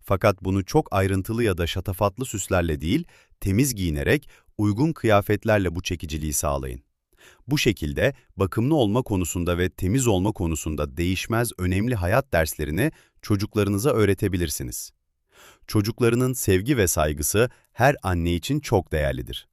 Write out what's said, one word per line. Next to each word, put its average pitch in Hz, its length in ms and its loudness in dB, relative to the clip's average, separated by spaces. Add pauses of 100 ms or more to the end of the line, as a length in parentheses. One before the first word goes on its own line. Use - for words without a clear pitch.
Fakat 98 440 0
bunu 95 200 0
çok - 260 0
ayrıntılı 98 540 0
ya 95 140 0
da 85 80 0
şatafatlı 98 580 -2
süslerle 87 560 -2
değil, 113 240 0 (360)
temiz 120 340 0
giyinerek, 87 540 -2 (300)
uygun 104 340 2
kıyafetlerle 101 840 2
bu 92 80 -4
çekiciliği 76 500 -6
sağlayın. 67 500 -4 (640)
Bu 143 120 0
şekilde 90 560 0 (220)
bakımlı 117 380 0
olma 120 280 2
konusunda 87 560 -2
ve 92 100 0
temiz 120 380 -2
olma 98 260 2
konusunda 76 640 -4
değişmez 95 640 -2
önemli 95 360 0
hayat 98 380 -2
derslerini 82 600 0 (300)
çocuklarınıza 104 680 0
öğretebilirsiniz. 95 1040 0 (720)
Çocuklarının 117 680 2
sevgi 110 440 2
ve 98 100 4
saygısı 82 640 0 (220)
her 135 300 4
anne 87 320 0
için 143 260 -2
çok - 320 0
değerlidir. 67 600 -4